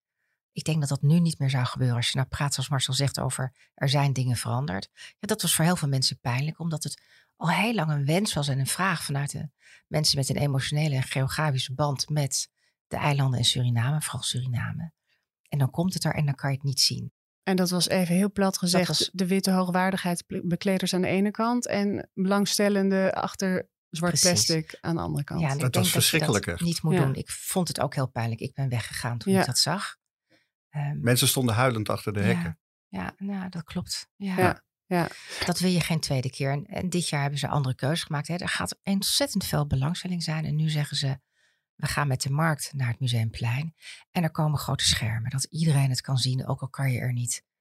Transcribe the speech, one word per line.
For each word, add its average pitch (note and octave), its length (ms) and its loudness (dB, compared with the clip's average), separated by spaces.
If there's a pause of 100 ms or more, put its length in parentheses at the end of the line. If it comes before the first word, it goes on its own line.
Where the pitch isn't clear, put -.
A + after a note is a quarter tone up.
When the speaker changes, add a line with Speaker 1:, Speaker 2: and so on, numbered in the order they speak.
(520)
Speaker 1:
Ik - 120 -10
denk D#3 160 0
dat C#3 80 -2
dat C#3+ 140 -2
nu D#3+ 180 6
niet E3 180 2
meer C3+ 120 0
zou B2+ 140 2
gebeuren. B2 320 0
Als A#2+ 140 0
je - 60 -4
nou C3+ 120 0
praat, C#3+ 260 -2
zoals C3 140 -4
Marcel C3+ 260 -2
zegt, C3+ 260 0
over C3 320 -4 (220)
er - 140 0
zijn C#3 240 4
dingen B2 240 0
veranderd. A#2 580 -4
Ja, - 320 -14
dat G#3+ 160 0
was E3+ 120 2
voor D#3+ 100 4
heel F3 120 4
veel D3 120 0
mensen C3+ 320 0
pijnlijk, C3 380 -2
omdat D#3+ 260 -4
het - 180 -10 (340)
al E3+ 140 0
heel G3+ 240 2
lang D#3 160 0
een C#3+ 140 0
wens F3+ 300 2
was C#3+ 140 0
en C3 100 0
een C3 80 0
vraag F3+ 380 -2
vanuit C#3+ 260 -4
de - 200 -8 (360)
mensen D3+ 320 2
met C#3 100 0
een C#3 80 -2
emotionele C#3+ 580 0
en C3 80 2
geografische C3+ 720 0
band C#3+ 340 0
met D3 400 -2 (380)
de C3+ 100 -6
eilanden C3+ 420 2
en A#2+ 60 2
Suriname, B2 580 2
vooral - 200 -6
Suriname. B2 720 -4 (560)
En C#3+ 100 0
dan C3 120 4
komt F3+ 240 -2
het - 100 -4
er D#3 100 0
en D#3 120 0
dan C#3 80 0
kan C#3 160 -2
je C#3 60 0
het - 80 -8
niet C#3 160 0
zien. B2 320 0 (300)
Speaker 2:
En F#3+ 140 0
dat F3+ 140 2
was F3 180 0
even F3 260 2
heel G3 180 4
plat F#3+ 260 2
gezegd, F3 280 2
Speaker 1:
Dat D#3 120 0
was - 140 -2
Speaker 2:
de F#3 140 -2
witte F#3+ 240 2
hoogwaardigheidsbekleders F#3 1400 0
aan F3+ 60 2
de F#3 80 2
ene G3 220 2
kant A#3+ 360 0
en G3+ 480 -2
belangstellenden G3 1000 2
achter - 540 -2 (220)
zwart E3+ 300 0
Speaker 1:
Precies. F3+ 260 6
Speaker 2:
plastic D#3+ 340 -2
aan E3 140 -2
de E3+ 60 0
andere C#3+ 240 -2
kant. E3+ 160 -4
Speaker 1:
Ja, D3+ 80 2
en C3+ 60 0
ik C#3+ 60 -2
Speaker 3:
Dat B2 120 0
Speaker 1:
denk - 120 4
Speaker 3:
was F3 100 2
Speaker 1:
dat - 100 4
je - 140 4
dat - 100 2
Speaker 3:
verschrikkelijk, G2+ 180 2 (140)
echt. E3+ 80 0
Speaker 1:
niet E3+ 140 -2
moet D#3+ 120 2
Speaker 2:
Ja. F3 100 4
Speaker 1:
doen. C3+ 100 0
Ik - 160 -8
vond - 380 -2
het - 120 -4
ook C#3 140 -2
heel C3 140 0
pijnlijk. A2+ 320 -4
Ik - 140 -8
ben C3+ 140 -2
weggegaan A#2+ 500 -4
toen F#3+ 140 0
Speaker 2:
Ja. F#3+ 80 6
Speaker 1:
ik - 60 2
dat B2+ 120 0
zag. - 380 -2 (720)
Ehm, D3 320 -4
Speaker 3:
Mensen B2 280 4
stonden B2 260 2
huilend A2+ 340 2
achter G#2+ 240 -2
de G2+ 80 -2
Speaker 1:
ja. G2 60 4
Speaker 3:
hekken. E3+ 320 0 (300)
Speaker 1:
Ja, F#3 300 -8
nou, G3 300 -8
dat F3 160 -10
klopt. - 520 -8
Ja. F#3+ 220 -6
Speaker 2:
Ja, F3+ 240 2 (240)
ja. F3 220 0 (380)
Speaker 1:
Dat F3 120 0
wil F3+ 120 2
je F3 100 4
geen D#3+ 200 0
tweede C3 300 -2
keer. C3+ 200 -2
En, C#3+ 160 -4
en - 220 -6
dit E3+ 200 -2
jaar C#3+ 120 0
hebben C#3+ 180 0
ze C#3 80 -2
een - 60 -4
andere C3 220 2
keuze D3+ 320 0
gemaakt. D3+ 220 -4
Hè. F3 80 -4
Er F3+ 120 -6
gaat - 340 -4
ontzettend G3 640 0
veel D3 220 0
belangstelling D#3+ 560 -2
zijn. D#3+ 220 -2
En C#3+ 120 -2
nu D#3 140 2
zeggen D3 260 -2
ze, C3+ 220 -2 (560)
we D3+ 120 -4
gaan C#3+ 220 0
met C3 140 0
de C3+ 80 -4
markt D3+ 440 0
naar B2+ 140 -2
het A#2 120 -4
Museumplein. A#2+ 720 -2 (360)
En F#3 120 -2
er D#3+ 80 0
komen D3+ 280 0
grote - 260 -4
schermen, A2+ 460 0
dat C3+ 140 -2
iedereen C#3+ 460 2
het B2 100 -2
kan C3+ 180 0
zien, B2+ 280 -2
ook - 140 -4
al C3+ 80 -6
kan C3+ 240 -2
je A#2 60 0
er B2+ 140 -2
niet A#2+ 320 -4 (160)